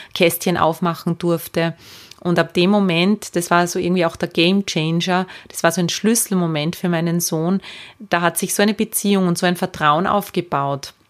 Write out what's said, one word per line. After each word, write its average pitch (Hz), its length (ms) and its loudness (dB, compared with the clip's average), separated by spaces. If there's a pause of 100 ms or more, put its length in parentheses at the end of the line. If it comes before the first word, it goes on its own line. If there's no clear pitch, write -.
(160)
Kästchen 170 420 2
aufmachen 165 640 0
durfte. 165 560 -2 (440)
Und 170 200 0
ab 165 160 -2
dem 180 160 4
Moment, 196 640 2
das 175 160 -2
war 175 160 4
so 175 100 -4
irgendwie 175 280 0
auch 170 100 -2
der 175 140 -4
Game 190 360 2
Changer, 170 640 -2 (220)
das - 120 -12
war 170 100 4
so 180 100 -2
ein 170 80 0
Schlüsselmoment 175 880 0
für - 140 -4
meinen 170 300 0
Sohn, 175 420 -2 (380)
da 185 220 -2
hat 170 160 0
sich - 180 -4
so 202 80 2
eine 214 120 2
Beziehung 202 520 0
und 175 100 0
so - 80 -2
ein 180 100 2
Vertrauen 160 520 0
aufgebaut 143 880 -2 (160)